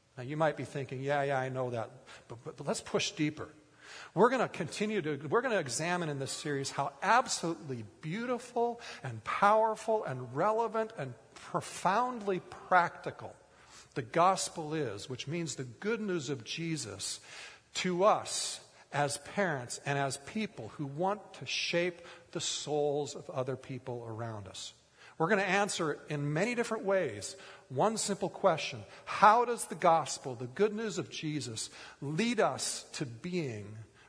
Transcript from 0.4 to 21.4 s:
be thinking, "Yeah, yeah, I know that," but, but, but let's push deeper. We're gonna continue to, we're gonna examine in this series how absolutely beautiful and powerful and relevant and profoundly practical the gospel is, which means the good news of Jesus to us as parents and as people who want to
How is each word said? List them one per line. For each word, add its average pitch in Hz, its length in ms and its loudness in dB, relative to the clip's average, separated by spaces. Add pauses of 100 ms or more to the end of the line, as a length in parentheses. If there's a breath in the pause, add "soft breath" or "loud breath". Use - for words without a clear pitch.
be 135 80 -6
thinking, 135 380 -6
"Yeah, 143 220 2
yeah, 139 160 2
I 131 80 -2
know 127 220 -2
that," 113 200 -4 (380 loud breath)
but, 117 160 -14
but, - 140 -12
but 143 100 -10
let's 220 120 -2
push - 300 0
deeper. 147 380 -2 (640 loud breath)
We're 220 160 8
gonna 233 180 2
continue 208 540 -2
to, 151 140 -2 (120)
we're 202 120 4
gonna 240 180 2
examine 160 500 0
in 139 120 -2
this 135 100 -4
series 139 400 -2
how - 220 -2 (100)
absolutely 170 800 2 (180)
beautiful 233 800 -2 (220 loud breath)
and 117 220 -8
powerful 220 800 4
and 127 300 -6
relevant 220 640 0
and 127 180 -6 (200)
profoundly 202 1080 0 (280)
practical 170 640 2 (600 loud breath)
the 143 80 -2
gospel 165 720 2
is, 123 340 -4
which 127 180 -8
means 160 280 -4
the 139 100 -6
good 202 360 -4
news 175 280 -2
of 131 160 -4
Jesus 135 760 -6 (540 loud breath)
to 185 300 2
us - 560 2 (320 loud breath)
as 143 260 0 (160)
parents 147 500 -2
and 143 140 0
as 139 200 0
people 190 580 -6
who 147 100 -4
want 180 340 -2 (140)
to 135 120 -12